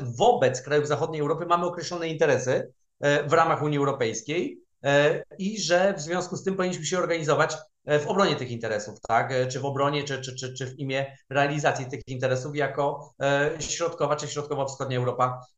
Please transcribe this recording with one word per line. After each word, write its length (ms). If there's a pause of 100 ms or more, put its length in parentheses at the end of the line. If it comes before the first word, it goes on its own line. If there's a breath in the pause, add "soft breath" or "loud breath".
(180)
wobec 440
krajów 260
zachodniej 320
Europy 260
mamy 200
określone 420
interesy, 640 (280)
e, 280
w 40
ramach 300
Unii 160
Europejskiej, 840 (240)
e, 380 (160)
i 220
że 360
w 40
związku 360
z 80
tym 120
powinniśmy 300
się 120
organizować, 580 (280)
e, 140
w 80
obronie 300
tych 140
interesów, 580
tak? 240
E, 140
czy 140
w 40
obronie, 400
czy, 160
czy, 160
czy, 180
czy 120
w 120
imię 380 (140)
realizacji 560
tych 200
interesów 500
jako, 640
e, 360
środkowa 580
czy 120
środkowo-wschodnia 720
Europa, 420 (180 loud breath)